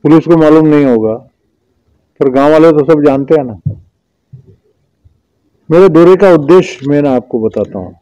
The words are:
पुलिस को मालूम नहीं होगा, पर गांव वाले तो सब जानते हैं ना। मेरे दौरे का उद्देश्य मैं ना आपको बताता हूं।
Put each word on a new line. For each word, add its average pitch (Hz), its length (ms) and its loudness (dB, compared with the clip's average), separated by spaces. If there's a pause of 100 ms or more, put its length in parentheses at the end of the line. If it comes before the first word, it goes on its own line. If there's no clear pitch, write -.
पुलिस 151 220 2
को 165 120 2
मालूम 156 300 2
नहीं 147 180 0
होगा, 110 280 -2 (1040)
पर 135 100 -2
गांव 139 220 0
वाले 160 200 4
तो 151 220 0
सब 147 120 0
जानते 139 280 -2
हैं 147 100 -2
ना। 110 160 -14 (2000)
मेरे 180 180 4
दौरे 170 260 4
का 185 160 2
उद्देश्य 156 560 0
मैं 143 140 -2
ना 135 140 -2
आपको 120 240 -6
बताता 107 400 -6
हूं। 90 120 -16 (100)